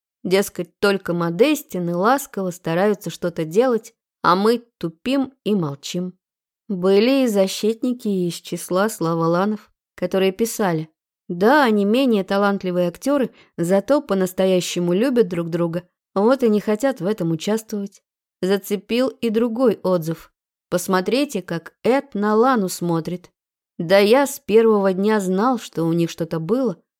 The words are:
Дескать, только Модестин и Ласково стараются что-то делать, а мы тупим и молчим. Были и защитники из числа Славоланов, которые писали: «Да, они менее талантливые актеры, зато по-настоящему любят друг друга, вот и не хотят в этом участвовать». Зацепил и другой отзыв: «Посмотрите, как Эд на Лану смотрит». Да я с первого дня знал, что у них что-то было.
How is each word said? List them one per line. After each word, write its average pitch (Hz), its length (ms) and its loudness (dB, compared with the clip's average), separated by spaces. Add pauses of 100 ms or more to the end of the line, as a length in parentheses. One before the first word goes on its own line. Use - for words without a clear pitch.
(220)
Дескать, 190 560 -2
только 196 360 0
Модестин 175 720 0
и 175 60 -4
Ласково 202 560 -2
стараются 180 580 -2
что-то 170 380 -6
делать, 226 480 0 (280)
а 170 140 4
мы 233 260 2 (140)
тупим 254 560 -4 (120)
и 202 100 0
молчим. 180 640 -6 (500)
Были 208 560 2
и - 20 2
защитники 220 800 -2
из 180 260 -2
числа 185 560 -4
Славоланов, 170 800 -2 (220)
которые 190 360 -2
писали: 190 600 -4 (400)
«Да, 233 340 4
они 208 200 2
менее 220 400 2
талантливые 185 640 0
актеры, 262 420 -2 (260)
зато 202 460 2
по-настоящему 185 920 0
любят 233 360 2
друг 170 200 -6
друга, 170 360 -4 (300)
вот 233 280 2
и 233 60 2
не 208 120 2
хотят 247 400 -2
в 165 60 -4
этом 190 240 -2
участвовать». 202 720 -6 (400)
Зацепил 202 640 -2
и - 220 -4
другой 233 520 0
отзыв: 165 500 -2 (360)
«Посмотрите, 190 720 0
как - 340 -10 (100)
Эд 277 300 0
на 208 200 0
Лану 226 340 2
смотрит». 170 600 -4 (480)
Да 180 200 4
я 233 280 4
с - 140 -10
первого 208 520 4
дня 202 280 0
знал, 196 380 0
что - 260 -6
у 165 80 0
них 170 180 0
что-то 165 300 -6
было. 208 420 -2 (180)